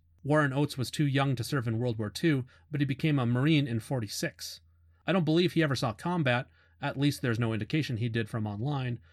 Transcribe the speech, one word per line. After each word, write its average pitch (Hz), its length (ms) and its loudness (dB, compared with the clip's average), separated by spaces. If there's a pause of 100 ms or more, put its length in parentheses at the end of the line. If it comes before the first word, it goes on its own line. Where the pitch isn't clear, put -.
(240)
Warren 147 300 4
Oates 143 240 0
was 123 140 -4
too 151 160 0
young 139 280 2
to 120 80 -4
serve 131 240 -2
in 113 120 -2
World 120 180 -2
War 104 140 -4
Two, 143 340 0 (240)
but 143 120 -2
he 143 40 2
became 143 320 0
a 127 80 2
Marine 139 420 4
in 117 120 -2
forty-six. - 840 -6 (460)
I 165 40 0
don't 180 140 2
believe 165 280 4
he 165 100 2
ever 139 120 0
saw 120 180 -2
combat, 135 540 0 (340)
at 139 180 -6
least 143 220 0
there's 117 180 0
no 113 140 0
indication 120 440 -2
he 120 120 -2
did 113 200 -2
from 107 160 -4
online, 123 540 -4 (140)